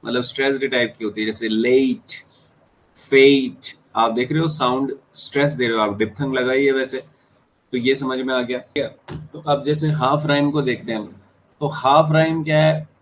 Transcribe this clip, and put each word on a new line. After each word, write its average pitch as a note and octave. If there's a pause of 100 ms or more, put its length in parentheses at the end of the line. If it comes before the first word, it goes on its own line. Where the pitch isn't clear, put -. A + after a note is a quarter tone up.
मतलब A#2+
स्ट्रेस्ड C3+
टाइप A#2+
की A2+
होती G#2+
है, G#2+
जैसे A2
लेट, B2 (840)
फेट। C3+ (220)
आप A2+
देख B2
रहे D#3
हो E3
साउंड C3 (200)
स्ट्रेस C#3+
दे B2
रहे A2+
हो A2
आप, G#2
डिप्थंग A2+
लगाई C3
है C#3
वैसे, C3 (760)
तो C3
ये B2+
समझ C3
में C3
आ B2+
गया, B2
ठीक C#3
है। - (140)
तो D3+
अब C#3+
जैसे D3+
हाफ C#3+
राइम C#3+
को D3
देखते A#2+
हैं A2+
हम, G2 (440)
तो D3
हाफ D3+
राइम D#3+
क्या D3+
है D#3 (140)